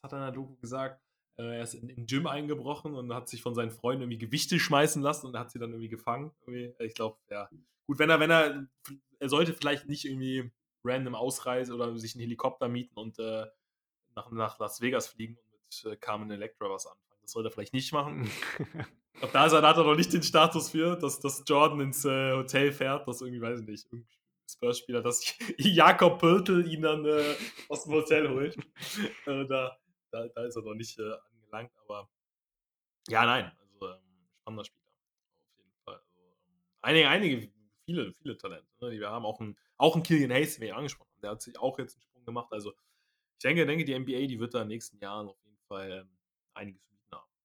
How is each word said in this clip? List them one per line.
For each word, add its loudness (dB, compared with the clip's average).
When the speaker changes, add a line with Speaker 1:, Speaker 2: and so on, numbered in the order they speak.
Speaker 1:
hat -14
er -8
in -8
der -8
Doku -12
gesagt, -10
äh, -8
er -6
ist -10
in, -14
in -16
den -10
Gym -2
eingebrochen -6
und -8
hat -8
sich -12
von -4
seinen -2
Freunden -2
irgendwie -6
Gewichte 0
schmeißen 4
lassen 0
und -12
er -6
hat -12
sie -12
dann -8
irgendwie -10
gefangen. -6
Irgendwie, -10
ich -8
glaub, -4
ja. -10
Gut, -2
wenn 4
er, 8
wenn 4
er, 4
er -2
sollte 2
vielleicht -4
nicht -6
irgendwie -6
random -4
ausreisen -2
oder -4
sich -10
einen -12
Helikopter -4
mieten -6
und, -14
äh, -6
nach, -12
nach -4
Las -6
Vegas 0
fliegen -12
und -20
mit, -16
äh, -12
Carmen -6
Electra -6
was -6
anfangen. -20
Das -16
sollte -4
er -14
vielleicht -10
nicht -4
machen. -2
Speaker 2:
<laughs> -10
Speaker 1:
Ich -16
glaub, -4
da 8
ist 8
er, 8
da 10
hat 8
er 6
noch 6
nicht 2
den 2
Status 4
für, 0
dass, -4
dass -6
Jordan 6
ins, -2
äh, 2
Hotel 2
fährt, -2
das -6
irgendwie, -8
weiß -4
ich -14
nicht, -12
irgendein -16
Spurs-Spieler, -2
dass -2
<laughs> -8
Jakob 8
Poeltl 6
ihn -6
dann, 0
äh, 2
aus -6
dem -4
Hotel 4
holt. -2
Speaker 2:
<laughs> -10
Speaker 1:
Äh, -4
da, -2
da, -6
da -10
ist -8
er -8
noch -10
nicht, -10
äh, -6
angelangt, -16
aber -14
ja, 6
nein, 2
also, -14
ähm, -16
spannender -12
Spieler. -20
Auf -20
jeden -20
Fall. -18
Also, -20
ähm, -20
einige, 6
einige, 2
viele, -6
viele -12
Talente, -14
ne, -8
die -10
wir -8
haben. -8
Auch -8
ein, -12
auch 6
ein 0
Killian 4
Hayes, 2
den -14
wir -8
angesprochen -10
haben, -20
der -6
hat -12
sich -18
auch -2
jetzt -12
einen -20
Sprung -20
gemacht. -10
Also, -10
ich -20
denke, 2
denke, 0
die -2
N -4
B -4
A, -2
die -6
wird -6
da -2
in -6
den -8
nächsten -16
Jahren -10
auf -20
jeden -20
Fall, -10
ähm, -14
einiges -16
bieten -20
haben, -20